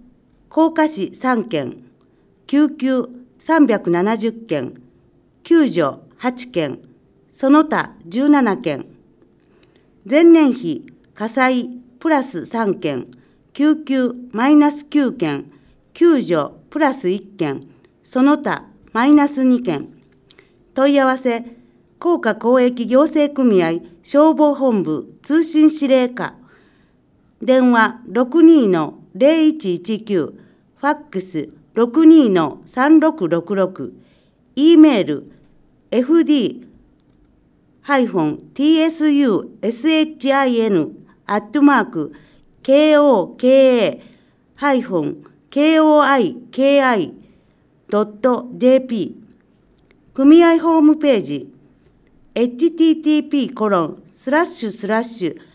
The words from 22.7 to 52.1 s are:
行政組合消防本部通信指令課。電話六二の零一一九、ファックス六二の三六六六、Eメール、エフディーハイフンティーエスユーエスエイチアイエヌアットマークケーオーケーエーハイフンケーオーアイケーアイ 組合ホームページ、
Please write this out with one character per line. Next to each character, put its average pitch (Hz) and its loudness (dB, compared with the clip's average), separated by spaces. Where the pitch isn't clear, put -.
行 254 2
政 294 -2
組 220 2
合 165 -4
消 311 2
防 294 0
本 233 -2
部 151 -8
通 320 -2
信 311 2
指 285 -6
令 254 2
課。 185 -12
電 254 2
話 220 0
六 254 0
二 311 6
の 160 -2
零 311 2
一 294 -2
一 202 -8
九、 175 -4
フ 277 -8
ァ 294 2
ッ 302 -2
ク 233 -12
ス 160 -10
六 240 0
二 311 8
の 165 -2
三 302 2
六 311 -2
六 170 -4
六、 185 -6
E 320 4
メ 302 6
ー 156 -2
ル、 147 -8
エ 247 -2
フ 320 2
デ 294 0
ィ 247 -2
ー - -20
ハ 277 0
イ 240 2
フ 180 -4
ン 151 -4
テ 269 -6
ィ 311 2
ー - 0
エ 330 0
ス 302 -2
ユ 285 2
ー 170 -4
エ 214 -4
ス 233 -4
エ 311 2
イ 311 -4
チ 269 -4
ア 269 0
イ 240 -2
エ 226 -2
ヌ 165 -2
ア 202 -4
ッ 214 -8
ト 294 -4
マ 277 4
ー - -2
ク - -10
ケ 302 4
ー 294 4
オ 240 0
ー - -20
ケ 254 -2
ー 262 4
エ 190 -2
ー - -20
ハ 277 -2
イ 254 0
フ 175 -6
ン 147 -10
ケ 311 2
ー 311 4
オ 302 4
ー - 2
ア 277 2
イ 165 -2
ケ 277 0
ー 269 0
ア 233 0
イ 165 -6
組 302 6
合 330 4
ホ 320 0
ー - 4
ム 302 4
ペ 285 0
ー 185 -2
ジ、 143 -10